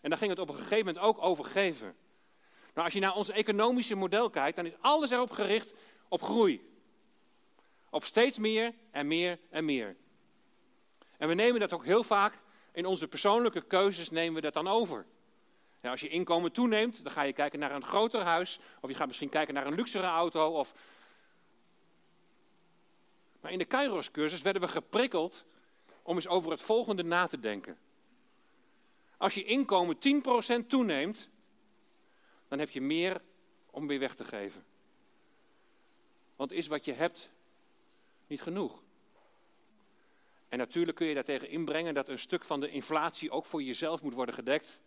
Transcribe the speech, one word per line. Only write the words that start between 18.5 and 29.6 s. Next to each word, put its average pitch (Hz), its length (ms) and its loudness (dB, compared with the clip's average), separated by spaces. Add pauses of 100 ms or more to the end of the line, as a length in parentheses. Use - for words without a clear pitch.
of 131 100 -10
je 135 60 -8
gaat 156 100 -2
misschien 135 220 -6
kijken 151 260 0
naar 139 120 -2
een 143 80 -2
luxere 196 320 -2
auto. 165 520 2
Of... - 160 -4 (2750)
Maar 160 120 -8
in 185 60 -4
de 175 60 0
Kairos-cursus 175 800 0
werden 185 200 2
we 180 60 -2
geprikkeld 185 800 -2 (560)
om 175 140 -2
eens 180 120 -4
over 175 220 2
het 160 120 -4
volgende 220 400 2
na 170 240 2
te 143 140 -8
denken. 101 380 -6 (1400)
Als - 180 0
je 196 100 -6
inkomen 190 540 2